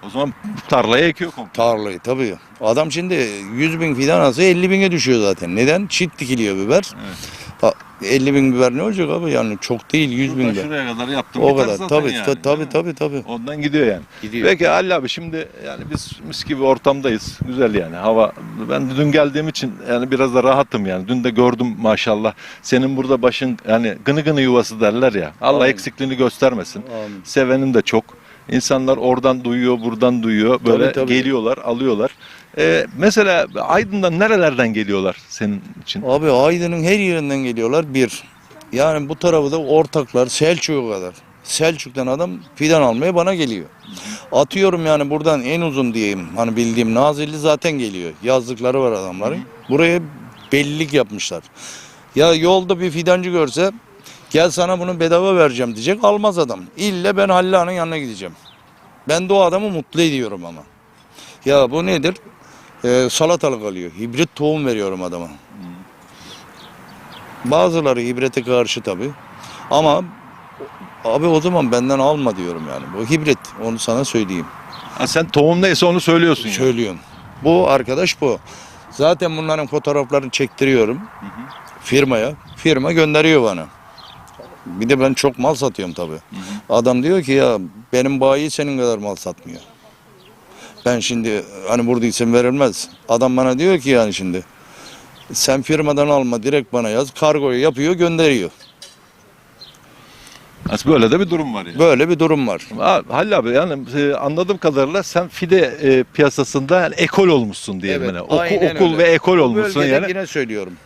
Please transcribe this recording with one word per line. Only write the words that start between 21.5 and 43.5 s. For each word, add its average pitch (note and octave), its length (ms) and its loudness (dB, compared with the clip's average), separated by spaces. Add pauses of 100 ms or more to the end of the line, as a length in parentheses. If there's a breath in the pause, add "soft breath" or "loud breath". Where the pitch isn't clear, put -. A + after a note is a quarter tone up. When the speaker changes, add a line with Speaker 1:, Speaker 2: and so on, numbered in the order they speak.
Speaker 1:
maşallah. A2 520 0 (280 loud breath)
Senin C3 360 0
burada B2+ 240 0
başın B2 360 -4 (100)
yani A2 260 0 (120)
gını C#3+ 160 0
gını D3 200 0
yuvası A#2+ 400 2
derler A2+ 320 2
ya. E2 180 -4 (100)
Allah C3+ 220 2
Speaker 2:
Amin. C3 60 4
Speaker 1:
eksikliğini C3 460 -6
göstermesin. A#2+ 680 0 (220)
Speaker 2:
Amin. G2+ 180 -14
Speaker 1:
Sevenin C3 500 0
de A2+ 80 4
çok. A2+ 220 0 (480 loud breath)
İnsanlar C3 460 0
oradan B2+ 460 2
duyuyor, B2 380 0
buradan A#2 420 0
duyuyor. A2+ 420 2
Böyle A#2 180 4
Speaker 2:
Tabii, C3 100 2
tabii. C3 240 0
Speaker 1:
geliyorlar, B2+ 400 0
alıyorlar. A#2+ 540 -2 (460 loud breath)
Ee, D#3+ 300 2 (100)
mesela F#3 500 2 (140)
Aydın'dan F#3 580 0
nerelerden D#3 540 2
geliyorlar G2 440 -2 (120)
senin G#2 320 -4 (220)
için? - 240 -8
Speaker 2:
Abi D3 240 2
Aydın'ın E3+ 520 2
her G3 160 2
yerinden D#3+ 380 -2
geliyorlar C3 560 -2
bir. B2+ 300 0 (500)
Yani D3 360 0
bu D#3 60 -6
tarafı D#3 360 2
da D#3+ 100 -2
ortaklar C#3+ 680 0
Selçuk'a D3+ 680 -2
kadar. F2+ 180 -8 (300)
Selçuk'tan C3+ 640 -4
adam D#3+ 240 -4 (240)
fidan D#3 260 4
almaya C3+ 340 2
bana F3+ 200 2
geliyor. A#2 300 -4 (680 loud breath)